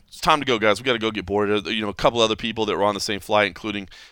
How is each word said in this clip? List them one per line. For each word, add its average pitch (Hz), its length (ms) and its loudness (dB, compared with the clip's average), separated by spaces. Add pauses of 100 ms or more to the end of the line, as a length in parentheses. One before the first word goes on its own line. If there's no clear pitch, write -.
it's - 120 -20
time 156 200 4
to 135 60 -8
go, 120 120 2
guys. 104 220 4
We 120 40 -10
gotta 123 140 0
go 110 120 -2
get 98 160 -6
boarded." 101 400 0
Uh, 87 40 -4
you 110 120 -2
know, 104 60 -4
a 98 60 -6
couple 120 260 2
other 110 160 4
people 110 300 -4
that 95 100 0
were 98 80 0
on 104 100 2
the 95 60 -6
same 98 200 -6
flight, 104 260 2
including, 101 420 -6 (240)